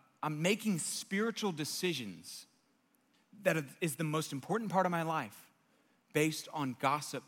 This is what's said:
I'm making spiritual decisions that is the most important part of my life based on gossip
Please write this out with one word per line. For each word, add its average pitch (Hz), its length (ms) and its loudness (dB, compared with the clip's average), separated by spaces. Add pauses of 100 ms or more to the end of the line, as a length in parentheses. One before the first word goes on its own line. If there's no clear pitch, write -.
(220)
I'm 151 200 0
making 202 380 2
spiritual 208 720 0
decisions 131 920 -4 (960)
that 160 200 4 (180)
is 170 140 -2
the 165 80 -2
most 156 300 0
important 185 380 -2
part 180 160 4
of 175 40 2
my 165 120 2
life 156 480 -4 (600)
based 156 400 2
on 135 280 -2
gossip 143 480 0